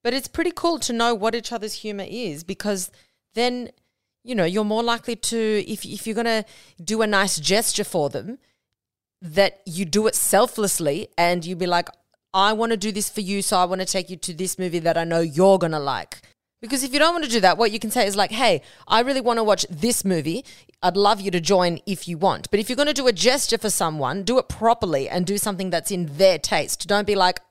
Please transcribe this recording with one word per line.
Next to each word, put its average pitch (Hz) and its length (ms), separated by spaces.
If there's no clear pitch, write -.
but 240 100
it's 269 140
pretty 330 280
cool 339 220
to 240 160
know 233 220
what 214 180
each 233 180
other's 214 220
humor 202 340
is 175 360
because 190 480
then, 247 380
you 240 120
know, 185 100
you're 190 180
more 214 200
likely 233 320
to, 214 520
if, - 160
if - 220
you're 220 100
gonna 226 300
do 214 200
a 220 60
nice 196 320
gesture 202 440
for 156 280
them, 170 260
that 185 460
you 185 180
do 196 220
it - 80
selflessly 190 920
and 175 260
you 180 120
be 175 100
like, 175 240
"I 202 180
wanna 226 240
do 208 140
this 202 180
for 214 120
you, 196 200
so 190 160
I 180 80
wanna 185 180
take 185 280
you 185 60
to 180 140
this 180 280
movie 175 180
that 165 180
I 165 100
know 165 160
you're 180 360
gonna 160 220
like." 127 420
Because 247 240
if 254 80
you 285 60
don't 330 160
wanna 320 140
do 226 140
that, 180 180
what 226 120
you 220 60
can 220 140
say 226 160
is 196 80
like, 202 160
"Hey, 220 320
I 226 140
really 262 200
wanna 233 220
watch 202 260
this 190 340
movie. 175 400
I'd 180 160
love 202 240
you 190 80
to 180 100
join 175 460
if - 220
you 170 100
want." 151 320
But 208 100
if 208 80
you're 247 80
gonna 294 180
do 269 140
a 240 60
gesture 226 460
for 214 100
someone, 160 540
do 240 160
it - 100
properly 214 580
and 180 180
do 202 120
something 190 320
that's 170 220
in 160 260
their 185 220
taste. - 480
Don't 202 180
be 208 80
like 185 380